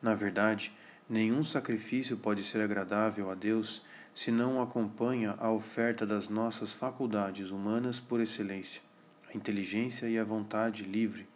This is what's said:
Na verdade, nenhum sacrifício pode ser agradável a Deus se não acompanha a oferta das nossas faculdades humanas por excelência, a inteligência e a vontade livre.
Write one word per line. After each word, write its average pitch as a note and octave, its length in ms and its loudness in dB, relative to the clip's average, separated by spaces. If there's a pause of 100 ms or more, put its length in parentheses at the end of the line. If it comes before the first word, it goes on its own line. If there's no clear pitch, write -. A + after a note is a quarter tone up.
Na A2+ 140 4
verdade, G#2 580 2 (360)
nenhum A2+ 340 4
sacrifício B2+ 720 -2
pode G2+ 280 0
ser A2 180 0
agradável G2+ 680 0
a F#2+ 60 -4
Deus G#2+ 480 0 (320)
se - 160 -2
não B2 320 4
acompanha A#2 800 0
a A2+ 100 2
oferta A2+ 560 0
das G#2 220 0
nossas A2+ 440 -2
faculdades G#2 760 -2
humanas A2+ 480 0
por A#2+ 220 0
excelência, G2 600 -2 (480)
a - 80 -8
inteligência A2 720 -2
e A2+ 80 2
a A2+ 60 2
vontade G#2+ 600 0
livre. G2 520 0